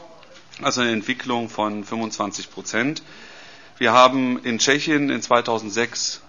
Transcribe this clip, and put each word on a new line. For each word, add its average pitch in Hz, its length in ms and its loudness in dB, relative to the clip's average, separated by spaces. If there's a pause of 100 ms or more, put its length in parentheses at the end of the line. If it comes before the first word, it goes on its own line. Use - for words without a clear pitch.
(640)
also 127 200 0
eine 120 100 2
Entwicklung 120 560 -4
von 107 340 -4
fünfundzwanzig 107 680 -8
Prozent. 117 500 -4 (760)
Wir 117 140 4
haben 127 500 6
in 117 160 -2
Tschechien 147 520 2
in 123 100 -2
zweitausendsechs 117 1080 -2